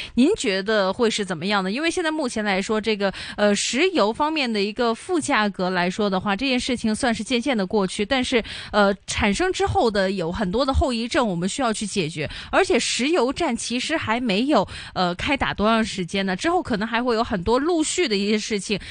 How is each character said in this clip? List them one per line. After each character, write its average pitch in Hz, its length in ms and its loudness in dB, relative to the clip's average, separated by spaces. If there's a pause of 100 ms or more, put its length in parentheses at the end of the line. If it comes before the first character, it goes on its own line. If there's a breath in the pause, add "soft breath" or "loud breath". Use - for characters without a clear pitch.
(140)
您 285 240 4
觉 196 260 -2
得 196 300 2
会 233 160 2
是 214 160 -2
怎 180 120 -4
么 156 80 -6
样 202 160 2
呢？ 185 80 -2
因 233 120 -4
为 330 100 0
现 370 100 -4
在 320 80 -2
目 311 200 -2
前 226 160 -4
来 196 160 2
说， 214 180 0
这 214 160 0
个， 196 180 0 (220 loud breath)
呃， 208 180 4
石 269 360 0
油 233 240 2
方 302 180 0
面 277 200 0
的 208 100 0
一 202 100 0
个 233 240 0
负 349 240 -2
价 214 300 2
格 185 220 -2
来 180 180 0
说 208 200 0
的 190 80 0
话， 196 160 0
这 226 140 -2
件 254 100 2
事 240 200 -2
情 214 180 0
算 240 180 0
是 220 80 -4
渐 226 200 -2
渐 262 160 0
的 190 100 0
过 202 180 2
去， 202 200 -4
但 254 180 0
是， 233 180 2 (300 loud breath)
呃， 202 240 4 (100)
产 208 280 0
生 359 180 2
之 381 160 0
后 262 240 2
的 196 200 2
有 175 200 -2
很 190 180 -2
多 240 160 0
的 262 80 0
后 294 200 2
遗 226 120 -2
症 247 220 2
我 180 80 0
们 175 140 -2
需 - 120 -4
要 233 120 2
去 214 120 -4
解 190 220 -2
决。 160 220 -6 (200 loud breath)
而 320 140 4
且 370 160 4
石 - 300 0
油 277 240 2
战 294 200 0
其 233 240 -4
实 294 200 -2
还 226 240 -2
没 220 240 2
有， 269 200 4 (280 loud breath)
呃， 180 220 0
开 277 200 -2
打 226 180 0
多 202 120 0
长 220 180 4
时 190 220 -4
间 196 220 -2
呢？ 185 80 0
之 311 160 -2
后 359 100 2
可 226 160 -2
能 214 100 -2
还 233 140 0
会 247 140 0
有 220 80 2
很 202 200 -2
多 226 140 2
陆 311 260 2
续 359 240 0
的 294 80 0
一 294 140 0
些 214 80 2
事 208 220 -4
情， 190 200 -4 (120)